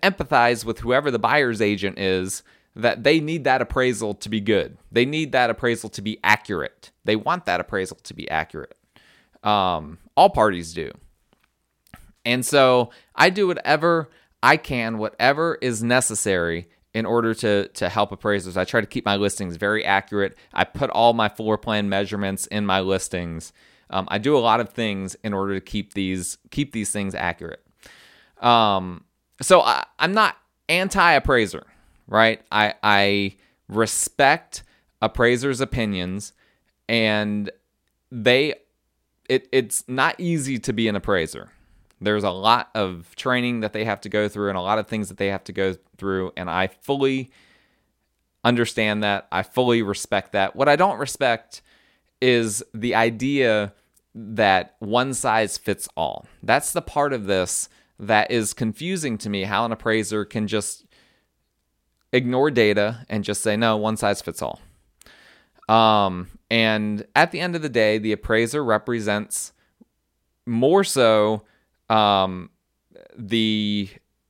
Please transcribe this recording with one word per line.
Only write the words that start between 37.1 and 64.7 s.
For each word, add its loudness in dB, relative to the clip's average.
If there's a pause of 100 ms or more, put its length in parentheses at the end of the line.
they, 2 (720)
it, 0
it's 0
not -2
easy -2
to -6
be 0
an -2
appraiser. -4 (500)
There's -2
a -2
lot 0
of -4
training -2
that -6
they -4
have -4
to -12
go 0
through -4
and -4
a -4
lot 0
of -4
things -6
that -16
they -2
have -4
to -14
go -2 (220)
through, -4
and -8
I 0
fully -4 (1120)
understand 0
that. -2
I 0
fully 2
respect -4
that. 0
What 2
I 6
don't 2
respect -4 (600)
is 2 (100)
the -4
idea 0 (400)
that 0
one 0
size 0
fits -6
all. -6 (180)
That's 0
the -4
part -2
of -4
this -2 (280)
that 2
is -2
confusing -4
to -8
me, -2
how 0
an -4
appraiser -2
can -4
just -6 (1300)
ignore 2
data 2
and -4
just -4
say, 0
"No, 2
one -2
size -2
fits -10
all." -6 (1120)